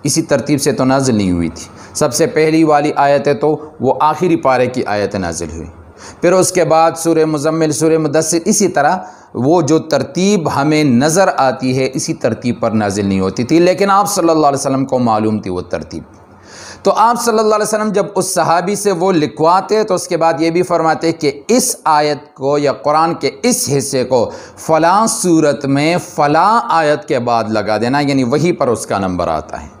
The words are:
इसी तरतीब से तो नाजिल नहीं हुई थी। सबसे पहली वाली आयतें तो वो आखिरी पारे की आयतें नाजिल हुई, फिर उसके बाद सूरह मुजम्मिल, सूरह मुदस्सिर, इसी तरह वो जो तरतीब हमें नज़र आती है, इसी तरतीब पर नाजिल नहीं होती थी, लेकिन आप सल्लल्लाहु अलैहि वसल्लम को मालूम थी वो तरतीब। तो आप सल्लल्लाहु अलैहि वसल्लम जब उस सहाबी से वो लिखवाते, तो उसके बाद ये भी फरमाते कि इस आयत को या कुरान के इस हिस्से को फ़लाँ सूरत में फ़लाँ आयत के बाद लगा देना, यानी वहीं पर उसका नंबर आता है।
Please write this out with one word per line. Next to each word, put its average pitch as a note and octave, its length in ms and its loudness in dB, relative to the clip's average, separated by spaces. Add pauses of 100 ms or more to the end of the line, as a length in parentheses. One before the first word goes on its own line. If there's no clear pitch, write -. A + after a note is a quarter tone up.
इसी D#3 180 -2
तरतीब C#3+ 340 0
से C#3 140 0
तो C3 140 -2
नाजिल C3 300 0
नहीं G2 160 0
हुई E2+ 180 -2
थी। - 200 -16 (260)
सबसे D3+ 320 0
पहली D#3+ 360 2
वाली D3+ 340 2
आयतें C#3+ 380 2
तो D3+ 440 -4
वो B2+ 120 0
आखिरी D#3 460 0
पारे B2+ 300 2
की - 160 -4
आयतें G2+ 360 -2
नाजिल E2+ 300 -6
हुई, D#2+ 180 -12 (540)
फिर F3+ 120 4
उसके F3+ 320 2
बाद D#3+ 300 2
सूरह D#3+ 320 0
मुजम्मिल, D#3 440 0
सूरह D#3+ 280 2
मुदस्सिर, D#3 440 -2
इसी G3+ 260 2
तरह D#3+ 360 0 (300)
वो D3+ 280 2
जो D#3 160 2
तरतीब E3+ 720 0
हमें D3+ 360 0
नज़र D#3 440 2
आती B2+ 440 0
है, C3 140 0
इसी D3+ 280 -6
तरतीब A#2 460 -4
पर A2+ 120 -2
नाजिल G2+ 340 0
नहीं F#2+ 120 0
होती F#2+ 240 -2
थी, D#3 160 2
लेकिन F#3 300 2
आप G3+ 180 2
सल्लल्लाहु E3 360 0
अलैहि C#3 120 2
वसल्लम C3+ 300 -2
को C3 140 -2
मालूम A2 400 0
थी F#2+ 100 -8
वो F2+ 120 -6
तरतीब। D#2+ 420 -10 (800)
तो G3 60 4
आप A3+ 280 2
सल्लल्लाहु A3+ 340 2
अलैहि G#3+ 100 2
वसल्लम G#3+ 300 -2
जब G3 240 -2
उस - 180 -2
सहाबी F3 420 0
से G3+ 180 -2
वो F#3 180 0
लिखवाते, F3 720 2
तो F#3+ 100 -2
उसके F3 220 -4
बाद D#3+ 260 0
ये E3 80 2
भी F3 140 0
फरमाते D#3+ 500 0
कि - 360 -4
इस - 380 0
आयत D3 360 0 (120)
को C#3+ 220 0
या C#3+ 220 0
कुरान D#3+ 360 0
के C#3 120 -4 (160)
इस A#3+ 240 0
हिस्से C3 360 -2
को A#2 280 0 (260)
फ़लाँ E3+ 500 2
सूरत D#3 580 0
में C#3 320 0
फ़लाँ E3 760 0
आयत D3+ 340 0
के C3+ 140 -2
बाद A#2 320 0
लगा G#2+ 260 0
देना, B2 240 0
यानी C#3 240 0
वहीं D3+ 280 0
पर C3 160 0
उसका G#2 300 -2
नंबर F2 300 -2
आता D#2 280 -6
है। D2 120 -16 (100)